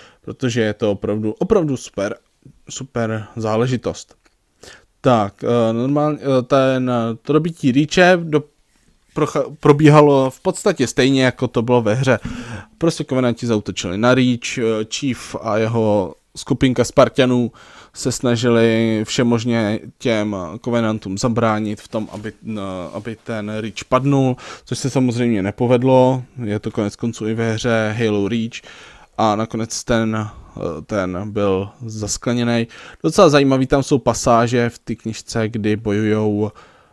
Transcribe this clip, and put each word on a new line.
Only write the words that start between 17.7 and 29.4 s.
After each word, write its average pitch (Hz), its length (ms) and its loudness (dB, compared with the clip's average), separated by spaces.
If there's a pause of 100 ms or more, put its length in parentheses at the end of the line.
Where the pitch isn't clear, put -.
se - 180 -4
snažili 113 920 2
všemožně 117 760 0 (180)
těm 107 380 -2 (300)
Covenantům 110 520 -2
zabránit 110 640 -2
v - 60 -20
tom, 110 240 -8
aby, 107 220 -12 (160)
eh, 107 120 -8 (320)
aby 107 300 -10
ten 107 260 -8
Reach 110 400 -8
padnul, 131 480 2 (280)
což - 140 -8
se 139 100 -4
samozřejmě 120 540 0
nepovedlo. 127 800 2 (200)
Je 107 160 -4
to 110 120 -8
konec 104 240 -4
konců 113 320 -6
i 110 60 -2
ve 113 200 -2
hře 110 460 -2
Halo 104 280 0
Reach. 113 340 -4 (560)
A 107 180 2
nakonec 110 480 -6